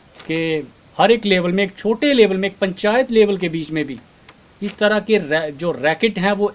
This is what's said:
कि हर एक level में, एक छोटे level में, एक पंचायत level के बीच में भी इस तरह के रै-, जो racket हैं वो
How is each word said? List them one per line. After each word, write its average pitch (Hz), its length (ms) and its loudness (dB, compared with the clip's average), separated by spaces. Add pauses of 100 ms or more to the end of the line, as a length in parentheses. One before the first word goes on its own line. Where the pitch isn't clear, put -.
(300)
कि 160 380 -4 (300)
हर 196 140 6
एक 226 140 0
level 180 260 2
में, 196 120 0
एक 190 120 -6
छोटे 226 360 0
level 208 240 4
में, 190 120 -2
एक 190 100 -12
पंचायत 208 520 -2
level 208 260 2
के 175 120 -4
बीच 160 220 -6
में 156 140 -4
भी 131 140 -10 (640)
इस 202 160 -8
तरह 208 220 2
के 214 180 2
रै-, 156 320 -2
जो 156 220 -4
racket 160 460 0
हैं 196 140 0
वो 202 220 -2